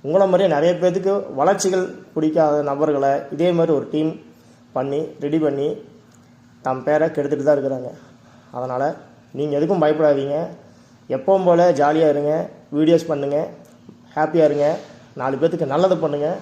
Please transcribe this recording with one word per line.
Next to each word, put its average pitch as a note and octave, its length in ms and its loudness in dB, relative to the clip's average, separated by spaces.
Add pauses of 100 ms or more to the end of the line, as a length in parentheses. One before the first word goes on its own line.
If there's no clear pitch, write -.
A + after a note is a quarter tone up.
உங்களை F#3 240 2
மாதிரியே F#3 220 2
நிறைய D#3+ 320 2
பேத்துக்கு F#3 540 -2
வளர்ச்சிகள் F#3 500 0 (300)
பிடிக்காத D#3 480 2
நபர்களை C#3+ 480 0 (200)
இதே E3+ 220 0
மாதிரி E3 260 2
ஒரு - 140 -4
டீம் D#3 280 -2 (520)
பண்ணி, C#3 280 -4 (200)
ரெடி D3 180 -2
பண்ணி C#3+ 300 -2 (960)
தம் C3 220 -4
பேரை D3+ 240 0
கெடுத்துட்டு C#3+ 340 -4
தான் D3 140 4
இருக்கிறாங்க. C3 340 -6 (600)
அதனால B2+ 460 -4 (360)
நீங்க C#3+ 260 -4
எதுக்கும் E3 240 0
பயப்படாதீங்க. D3 540 2 (720)
எப்பவும் F#3+ 360 0
போல F3 280 4
ஜாலியா D3+ 420 2
இருங்க, D3+ 340 -2 (240)
வீடியோஸ் D#3+ 340 2
பண்ணுங்க, C#3+ 420 -4 (680)
ஹாப்பியா D#3 360 2
இருங்க, D3 260 0 (380)
நாலு C3+ 220 -4
பேத்துக்கு D#3+ 300 0
நல்லது E3+ 300 2
பண்ணுங்க. D3 340 -2 (120)